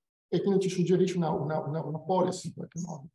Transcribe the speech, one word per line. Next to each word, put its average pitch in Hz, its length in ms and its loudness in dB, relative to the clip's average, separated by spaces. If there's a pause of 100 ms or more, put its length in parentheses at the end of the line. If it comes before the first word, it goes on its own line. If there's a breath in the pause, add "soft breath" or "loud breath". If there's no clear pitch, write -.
(280)
e - 160 0
quindi 196 180 4
ci 180 80 2
suggerisce 175 480 2
una, 160 140 2
una, 156 300 -2
una, 151 220 -4
una 156 160 -6
policy 175 500 0
in - 40 -10
qualche 175 260 -12
modo. 170 360 -10